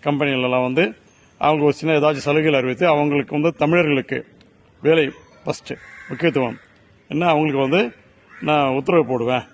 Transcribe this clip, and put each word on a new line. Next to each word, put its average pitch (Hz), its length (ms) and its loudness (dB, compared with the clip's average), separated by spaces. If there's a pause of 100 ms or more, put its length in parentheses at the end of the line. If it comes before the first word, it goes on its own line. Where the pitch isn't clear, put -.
கம்பெனிகளெல்லாம் 135 600 0
வந்து 151 340 0 (420)
அவங்களுக்கு 147 260 2
ஒரு 147 80 4
சின்ன 156 260 0
ஏதாச்சும் 143 280 0
சலுகைகள் 151 340 2
அறிவித்து, 127 260 -2
அவங்களுக்கு 147 460 0
வந்து 151 200 0
தமிழர்களுக்கு 151 760 0 (560)
வேலை 151 300 2 (340)
ஃபஸ்ட்டு - 300 -8 (320)
முக்கியத்துவம் 131 500 -2 (500)
என்ன, 160 180 -2
அவங்களுக்கு 151 340 0
வந்து 180 340 0 (460)
நான் 151 280 0
உத்தரவு 135 380 0
போடுவேன் 123 360 -2 (120)